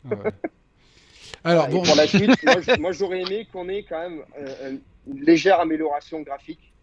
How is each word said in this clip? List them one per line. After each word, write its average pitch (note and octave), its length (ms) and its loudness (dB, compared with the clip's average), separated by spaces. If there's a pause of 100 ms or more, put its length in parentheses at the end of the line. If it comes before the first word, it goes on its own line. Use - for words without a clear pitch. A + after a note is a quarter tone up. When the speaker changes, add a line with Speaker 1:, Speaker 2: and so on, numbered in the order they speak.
Speaker 1:
Ah G3+ 60 -4
ouais. G#3 160 -6 (1120)
Alors, E3 240 2
Speaker 2:
Et C#3 60 -6
Speaker 1:
bon. F3+ 100 0
Speaker 2:
pour D#3 120 4
la D3+ 120 6
suite, G3 360 4
moi, B3+ 180 4
je, A3 180 0
moi, E3+ 120 -4
j'aurais F#3 300 -4
aimé G3 300 -8
qu'on F3+ 180 -12
ait G3+ 180 -8
quand D#3+ 120 -8
même, E3+ 220 -12 (180)
euh, C3+ 320 -12
un, - 420 -16
une C#3 100 -14
légère E3 360 6
amélioration D#3 640 -4
graphique, C#3+ 600 -16